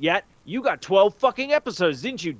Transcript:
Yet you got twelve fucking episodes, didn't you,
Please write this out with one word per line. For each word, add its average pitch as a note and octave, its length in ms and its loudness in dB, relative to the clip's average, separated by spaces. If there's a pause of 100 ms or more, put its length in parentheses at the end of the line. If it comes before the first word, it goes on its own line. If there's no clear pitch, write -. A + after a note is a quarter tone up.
Yet E3+ 240 0 (220)
you A#3 160 -6
got G3 180 -2
twelve G3 360 4
fucking C4 360 -2
episodes, F#3 480 0
didn't F3 240 -8
you, D#3+ 160 -6